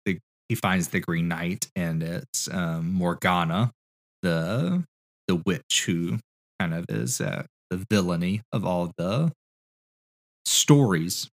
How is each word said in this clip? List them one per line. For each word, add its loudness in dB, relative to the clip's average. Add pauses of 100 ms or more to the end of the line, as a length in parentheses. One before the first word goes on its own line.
the, -2 (300)
he -2
finds 2
the -2
Green 0
Knight, -4
and -2
it's, -6
um, -2
Morgana, 2 (500)
the, 0 (420)
the 0
witch 0
who 0 (420)
kind -2
of -4
is, -2
uh, -4 (260)
the -4
villainy 2 (100)
of 0
all 0
the 0 (1120)
stories 4 (120)